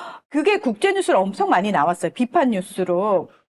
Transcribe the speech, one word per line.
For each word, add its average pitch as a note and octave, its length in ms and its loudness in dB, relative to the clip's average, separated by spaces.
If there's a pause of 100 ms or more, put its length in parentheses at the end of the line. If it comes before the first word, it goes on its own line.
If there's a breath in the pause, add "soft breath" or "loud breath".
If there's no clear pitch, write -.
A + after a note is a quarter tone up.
(300 loud breath)
그게 E4 300 2
국제 B3+ 320 0
뉴스로 F4 300 2
엄청 G3 280 -2
많이 G#3 220 2
나왔어요. E3 400 0
비판 B3+ 380 0
뉴스로. F#3 800 -2 (240 soft breath)